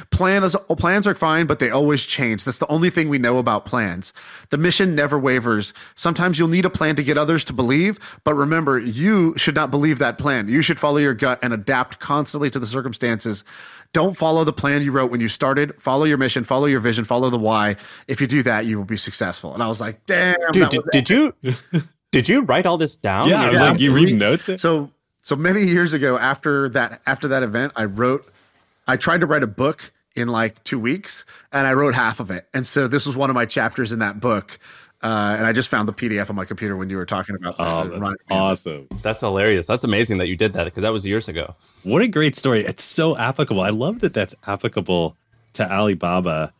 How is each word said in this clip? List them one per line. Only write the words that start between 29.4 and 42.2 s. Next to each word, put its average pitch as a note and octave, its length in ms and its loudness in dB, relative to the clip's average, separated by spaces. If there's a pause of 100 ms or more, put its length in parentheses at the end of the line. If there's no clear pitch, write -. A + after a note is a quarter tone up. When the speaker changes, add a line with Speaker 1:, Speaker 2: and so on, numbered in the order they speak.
Speaker 1:
a B2+ 60 0
book C3 460 -4 (240)
in, A#2+ 100 -2
like, A2+ 380 -2
two - 120 -4
weeks, B2+ 460 -4 (300)
and C#3 120 2
I C3 100 2
wrote C#3 180 2
half A#2 260 0
of G#2 100 -8
it. F2+ 240 -8
And C3 140 -4
so C3+ 220 0
this C#3 160 0
was C#3 100 -4
one C3+ 140 0
of C3+ 40 0
my A#2+ 120 2
chapters A#2 480 -2
in A2+ 60 -4
that G#2 200 -2
book. G#2+ 400 -2 (420)
Uh, G#2+ 360 0
and A2 100 0
I A2+ 60 2
just A#2 160 0
found G#2+ 180 0
the G#2 60 -6
P A#2+ 160 -6
D G#2 100 -2
F G2 100 -6
on G#2 60 -8
my F#2+ 80 -6
computer G2+ 320 -8
when F#2+ 140 -8
you F#2+ 80 -6
were F2+ 80 -6
talking F#2+ 320 -6
about F2 200 -8
Speaker 3:
Oh, E2 280 -2
Speaker 1:
the F2+ 60 -6
Speaker 3:
that's F#2 100 -8
Speaker 1:
Ryan G2 140 -4 (140)
Reynolds. F#2+ 380 0
Speaker 3:
awesome. D2 200 -12 (140)
Speaker 2:
That's A2 200 -4
hilarious. G2 440 2
That's A#2+ 200 -2
amazing G#2+ 320 0
that F2+ 100 -2
you F2+ 80 -4
did G#2 200 0
that, F2 180 -4
'cause - 80 -6
that A2 100 0
was G#2 140 -4
years G#2 240 -4
ago. E2 260 -8 (280)
Speaker 3:
What A2 180 2
a B3+ 80 2
great D3+ 260 0